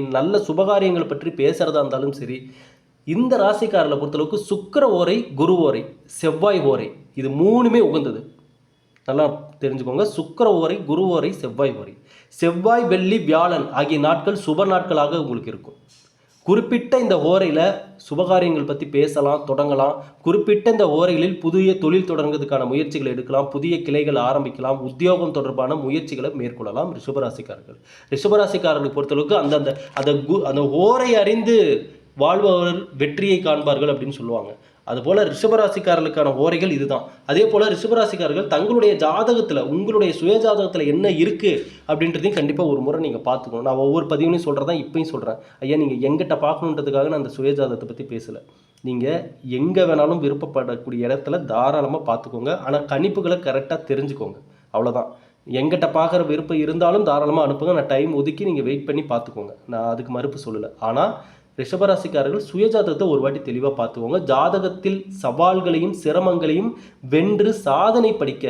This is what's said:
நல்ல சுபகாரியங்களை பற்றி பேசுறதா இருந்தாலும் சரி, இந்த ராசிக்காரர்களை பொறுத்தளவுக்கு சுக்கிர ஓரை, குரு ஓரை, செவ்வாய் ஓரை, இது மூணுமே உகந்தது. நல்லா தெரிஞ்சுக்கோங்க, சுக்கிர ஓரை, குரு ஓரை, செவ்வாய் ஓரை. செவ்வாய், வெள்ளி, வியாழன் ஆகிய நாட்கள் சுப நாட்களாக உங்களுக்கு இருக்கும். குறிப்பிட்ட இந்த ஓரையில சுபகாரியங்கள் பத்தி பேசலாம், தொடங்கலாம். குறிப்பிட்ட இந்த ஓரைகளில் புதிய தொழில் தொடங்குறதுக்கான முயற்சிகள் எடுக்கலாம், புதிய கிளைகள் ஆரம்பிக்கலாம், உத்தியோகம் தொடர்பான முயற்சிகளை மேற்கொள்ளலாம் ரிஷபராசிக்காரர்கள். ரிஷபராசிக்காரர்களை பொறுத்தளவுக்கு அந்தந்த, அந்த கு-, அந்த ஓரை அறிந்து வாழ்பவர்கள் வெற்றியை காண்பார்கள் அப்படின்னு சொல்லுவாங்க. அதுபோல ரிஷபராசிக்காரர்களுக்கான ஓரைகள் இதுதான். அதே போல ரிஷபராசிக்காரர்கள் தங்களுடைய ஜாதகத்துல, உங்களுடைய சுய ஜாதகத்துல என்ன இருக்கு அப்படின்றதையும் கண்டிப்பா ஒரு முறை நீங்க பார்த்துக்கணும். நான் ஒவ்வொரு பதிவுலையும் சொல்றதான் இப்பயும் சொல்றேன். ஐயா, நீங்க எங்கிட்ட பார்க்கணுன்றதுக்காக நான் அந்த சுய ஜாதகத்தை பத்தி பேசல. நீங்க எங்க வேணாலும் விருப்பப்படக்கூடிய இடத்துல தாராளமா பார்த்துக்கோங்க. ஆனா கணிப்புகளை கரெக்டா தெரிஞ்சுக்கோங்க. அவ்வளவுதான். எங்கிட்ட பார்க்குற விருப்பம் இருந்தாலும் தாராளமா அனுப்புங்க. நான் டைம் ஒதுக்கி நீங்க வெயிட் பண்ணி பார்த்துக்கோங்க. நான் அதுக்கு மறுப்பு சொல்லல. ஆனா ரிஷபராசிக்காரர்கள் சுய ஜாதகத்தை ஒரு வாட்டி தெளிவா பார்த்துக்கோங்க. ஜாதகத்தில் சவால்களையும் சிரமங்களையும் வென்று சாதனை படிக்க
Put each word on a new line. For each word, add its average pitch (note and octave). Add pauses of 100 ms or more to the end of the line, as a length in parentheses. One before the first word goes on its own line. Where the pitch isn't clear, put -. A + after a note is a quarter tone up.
(180)
நல்ல F#3+
சுபகாரியங்களை F#3+
பற்றி D#3+ (100)
பேசுறதா D#3
இருந்தாலும் C3+
சரி, B2+ (760)
இந்த B3 (120)
ராசிக்காரர்களை F#3+
பொறுத்தளவுக்கு D3 (100)
சுக்கிர A#3 (140)
ஓரை, F3 (260)
குரு F3+ (120)
ஓரை, - (360)
செவ்வாய் E3 (100)
ஓரை, A2+ (320)
இது C3 (100)
மூணுமே A#3
உகந்தது. C#3+ (840)
நல்லா C#3+ (360)
தெரிஞ்சுக்கோங்க, C3+ (120)
சுக்கிர F3+ (140)
ஓரை, E3 (140)
குரு D#3+ (100)
ஓரை, D3 (120)
செவ்வாய் B2
ஓரை. - (480)
செவ்வாய், F#3+
வெள்ளி, F#3 (100)
வியாழன் D#3+ (140)
ஆகிய D3
நாட்கள் F#3
சுப D#3+
நாட்களாக E3+
உங்களுக்கு A#2
இருக்கும். - (720)
குறிப்பிட்ட A#3+ (120)
இந்த G3 (140)
ஓரையில F3 (460)
சுபகாரியங்கள் E3+
பத்தி C#3+ (100)
பேசலாம், D3
தொடங்கலாம். C#3+ (300)
குறிப்பிட்ட G#3
இந்த G#3 (120)
ஓரைகளில் F3
புதிய F#3 (100)
தொழில் F3+
தொடங்குறதுக்கான D3
முயற்சிகள் C#3+
எடுக்கலாம், C3+
புதிய D#3+ (100)
கிளைகள் D3
ஆரம்பிக்கலாம், C3+
உத்தியோகம் E3+
தொடர்பான C3 (100)
முயற்சிகளை C#3 (100)
மேற்கொள்ளலாம் A#2+
ரிஷபராசிக்காரர்கள். - (360)
ரிஷபராசிக்காரர்களை E3+
பொறுத்தளவுக்கு D3
அந்தந்த, C#3+ (280)
அந்த C#3+ (160)
கு-, F3+
அந்த C#3+ (200)
ஓரை B3 (120)
அறிந்து A3 (640)
வாழ்பவர்கள் F3+ (220)
வெற்றியை F3
காண்பார்கள் D3
அப்படின்னு C#3
சொல்லுவாங்க. A2 (380)
அதுபோல D#3
ரிஷபராசிக்காரர்களுக்கான E3
ஓரைகள் E3
இதுதான். C3+ (220)
அதே F#3
போல G#3+
ரிஷபராசிக்காரர்கள் F#3+
தங்களுடைய G#3
ஜாதகத்துல, F3
உங்களுடைய F#3+
சுய E3+
ஜாதகத்துல G3+
என்ன F3
இருக்கு F3 (380)
அப்படின்றதையும் D#3+
கண்டிப்பா D3+
ஒரு C#3
முறை D3
நீங்க C3 (100)
பார்த்துக்கணும். A#2+
நான் C3
ஒவ்வொரு D3+
பதிவுலையும் E3
சொல்றதான் D3
இப்பயும் D#3+
சொல்றேன். A#2 (240)
ஐயா, C#3
நீங்க C3+
எங்கிட்ட D#3+ (100)
பார்க்கணுன்றதுக்காக D3
நான் D#3
அந்த B2+
சுய C3+
ஜாதகத்தை B2
பத்தி A#2+
பேசல. A#2 (420)
நீங்க B2+ (420)
எங்க E3+
வேணாலும் D#3+
விருப்பப்படக்கூடிய B2
இடத்துல C#3
தாராளமா C#3
பார்த்துக்கோங்க. A#2+
ஆனா C#3+
கணிப்புகளை F3
கரெக்டா C3+ (120)
தெரிஞ்சுக்கோங்க. C3+ (320)
அவ்வளவுதான். A#2+ (400)
எங்கிட்ட D#3
பார்க்குற E3
விருப்பம் D#3
இருந்தாலும் E3+
தாராளமா D3
அனுப்புங்க. C#3+
நான் D3
டைம் D3
ஒதுக்கி D3
நீங்க D#3+
வெயிட் C#3+
பண்ணி D3+
பார்த்துக்கோங்க. A#2 (140)
நான் A2+
அதுக்கு A#2
மறுப்பு B2+
சொல்லல. A2
ஆனா A#2 (520)
ரிஷபராசிக்காரர்கள் F3+
சுய G3+
ஜாதகத்தை F#3+
ஒரு C#3+
வாட்டி C#3
தெளிவா C3
பார்த்துக்கோங்க. A#2
ஜாதகத்தில் F#3 (180)
சவால்களையும் F3 (100)
சிரமங்களையும் F3 (400)
வென்று G3+
சாதனை A3
படிக்க G3+